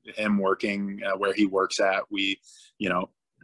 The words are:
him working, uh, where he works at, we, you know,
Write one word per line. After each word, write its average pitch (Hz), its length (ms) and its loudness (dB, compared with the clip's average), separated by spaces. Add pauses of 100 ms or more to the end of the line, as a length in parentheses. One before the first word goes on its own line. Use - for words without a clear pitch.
him 107 340 -2
working, 98 680 -2
uh, 98 120 -2
where 98 160 0
he 101 120 4
works 95 340 2
at, 98 320 0
we, 98 300 -2 (380)
you 101 100 -2
know, 90 220 -2 (320)